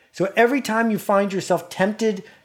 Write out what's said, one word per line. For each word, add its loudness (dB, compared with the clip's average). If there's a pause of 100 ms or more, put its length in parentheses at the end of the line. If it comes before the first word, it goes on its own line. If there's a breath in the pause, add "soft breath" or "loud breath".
(100)
So -4
every 4
time 0
you 0
find 0
yourself -2
tempted -2 (220 loud breath)